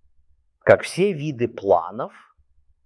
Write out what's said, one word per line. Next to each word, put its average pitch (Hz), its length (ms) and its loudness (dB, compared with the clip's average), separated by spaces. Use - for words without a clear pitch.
как 107 220 4
все 196 320 -2
виды 139 340 -4
планов, 98 680 -2